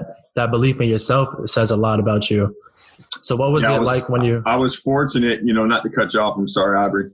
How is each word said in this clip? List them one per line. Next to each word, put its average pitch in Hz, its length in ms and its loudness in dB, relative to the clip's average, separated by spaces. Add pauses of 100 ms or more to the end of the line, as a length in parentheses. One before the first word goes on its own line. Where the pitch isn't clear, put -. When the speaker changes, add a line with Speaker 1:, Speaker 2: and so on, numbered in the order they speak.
(360)
Speaker 1:
that 117 160 0
belief 127 280 2
in 120 100 0
yourself 127 400 2 (200)
says 113 220 2
a 110 60 0
lot 110 220 2
about 104 300 0
you. 101 240 2 (680)
So 127 120 -2
what 135 160 0
was 151 120 2
Speaker 2:
Yeah, 135 100 2
I - 20 2
Speaker 1:
it - 40 2
Speaker 2:
was, 120 80 0 (140)
Speaker 1:
like - 80 -6
when 123 140 0
you 117 220 0
Speaker 2:
I 113 120 0
was 127 180 0
fortunate, 123 680 0
you 117 100 0
know, 110 120 2
not 113 180 0
to 110 60 -4
cut 113 240 -2
you 110 80 0
off. 104 160 -2
I'm 98 100 -2
sorry, 98 300 0
Aubrey. 98 360 -2